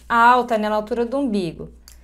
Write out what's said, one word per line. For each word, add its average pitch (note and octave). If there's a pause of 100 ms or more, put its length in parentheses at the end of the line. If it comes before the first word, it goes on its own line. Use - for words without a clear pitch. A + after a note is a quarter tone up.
alta, A#3+
né, G#3+
na G#3+
altura A#3
do A#3+
umbigo, G3+ (320)